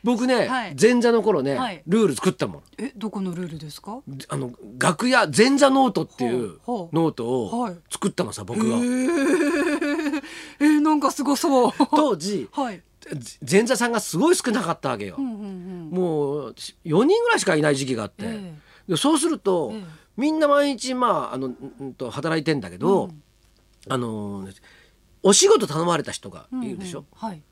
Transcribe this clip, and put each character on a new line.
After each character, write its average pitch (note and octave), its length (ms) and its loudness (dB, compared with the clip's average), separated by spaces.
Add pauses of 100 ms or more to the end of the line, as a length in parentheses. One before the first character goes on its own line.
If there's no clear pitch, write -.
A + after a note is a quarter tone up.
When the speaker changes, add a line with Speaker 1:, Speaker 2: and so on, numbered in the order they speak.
Speaker 1:
僕 A#3+ 240 0
ね、 A#3+ 200 2
Speaker 2:
は B3 200 -4
い。 D#3 120 -12
Speaker 1:
前 A#3+ 220 6
座 A#3 100 6
の A3+ 120 4
頃 F#3 180 2
ね、 C#3 140 0
Speaker 2:
は B3 160 -2
い。 F3 160 -12
Speaker 1:
ル G#3+ 160 4
ー G3 60 6
ル C3 60 -2
作 F#3 140 0
っ - 40 -2
た - 120 -4
も E2+ 140 -10
ん。 - 20 -20 (160)
Speaker 2:
え、 A#3 180 -8
ど G#3+ 140 -8
こ G3 120 -8
の F#3 120 -6
ル F3 140 -8
ー D#3 60 -12
ル D#3+ 40 -12
で D3 140 -14
す - 100 -18
か？ A#3 200 -14 (280)
Speaker 1:
あ D3+ 80 -6
の、 B2 160 -8 (240)
楽 F3 320 0
屋、 A#3+ 260 4
前 B3+ 220 6
座 C#4 140 6
ノ C4+ 160 4
ー - 40 0
ト D#3+ 120 -2
っ - 20 -4
て - 200 -6
い A#2 40 0
う A#2 320 -4
Speaker 2:
ほ B3 140 -6
う、 - 20 -6
ほ E3+ 160 -8
う。 - 20 -2
Speaker 1:
ノ E3 120 4
ー D3 40 0
ト A#2 140 -6
を B2 360 -2
Speaker 2:
は A3+ 100 -4
い。 F3 40 -12 (140)
Speaker 1:
作 - 200 -4
っ - 20 -6
た - 120 -4
の G#2 80 -4
さ、 - 120 -10
僕 G#3+ 260 -2
が。 A#3 60 0
Speaker 2:
へ A#3+ 60 0
ー。 C#4+ 1400 0 (360)
え C#4+ 40 2
ー、 D4+ 160 6
な D4+ 120 4
ん D4+ 80 4
か C4+ 100 2
す C4 140 -6
ご C#4 120 2
そ C4 340 4
う。 - 40 -6 (160)
Speaker 1:
当 D4+ 260 4
時、 E3 360 -6
Speaker 2:
は C4 200 -4
い。 F3+ 120 -14 (680)
Speaker 1:
前 G3 140 6
座 A#3+ 120 2
さ A#3 120 0
ん A#3 40 0
が A#3 80 0
す - 200 -8
ご D#4 120 6
い - 40 6
少 - 160 -2
な G#3+ 100 0
か E3 120 -2
っ - 60 -8
た C#3 100 -4
わ A#2+ 100 -2
け G2+ 80 -6
よ。 F2 100 -10
Speaker 2:
う C#4 40 -6
ん C4+ 40 -4
う - 40 -6
ん - 20 -8
う G#3+ 120 -10
ん。 F3+ 460 -12
Speaker 1:
も D#3 480 -2 (120)
う、 - 60 -20 (280)
四 F3 240 4
人 A4 160 4
ぐ A#4+ 60 2
ら A4 80 4
い - 20 0
し - 60 -4
か E3+ 100 2
い D3+ 80 2
な D3+ 80 4
い C#3+ 40 2
時 C3+ 120 -4
期 B2+ 80 -2
が A2 80 -4
あ - 20 -6
っ G2 60 -10
て。 G3+ 140 -12
Speaker 2:
え G#3 280 -10 (340)
え。 F#3+ 40 -2
Speaker 1:
で、 D#3+ 60 0
そ D#4 180 2
う - 20 2
す D#4 100 0
る D#4 120 -2
と、 E3+ 340 0
Speaker 2:
え A3 40 -10
え。 G3+ 60 -12 (340)
Speaker 1:
み C#4 120 2
ん D#4 100 0
な D4+ 80 4
毎 C#4+ 280 4
日、 B3+ 180 -6
ま G3 380 0
あ、 - 20 -10
あ B2 60 -6
の、 C3 120 -6 (280)
う C#3 40 -12
ん C3 120 -12
と、 B2 160 -8
働 D#3+ 280 -2
い D3+ 40 -8
て D#3+ 100 0
ん C#3+ 80 -2
だ F#2 80 -10
け F2 80 -16
ど、 F3+ 280 2
Speaker 2:
う - 20 -10
ん。 D#3 160 -16 (680)
Speaker 1:
あ C3+ 80 -2
の、 G#2 500 -6 (760)
お F#3+ 100 6
仕 F#4+ 140 6
事 D4+ 180 6
頼 D3 180 -2
ま E3+ 140 2
れ C#3 60 -2
た - 80 -10
人 - 180 -12
が - 160 -20 (160)
い A3 80 -6
る F3+ 80 -8
で F#3+ 80 -12
し F3 100 -12
ょ？ - 40 -10
Speaker 2:
う - 20 -18
ん C#3+ 40 -20 (180)
う - 20 -8
ん。 A3+ 40 -6
は F#3+ 40 -10
い。 D3+ 80 -16 (100)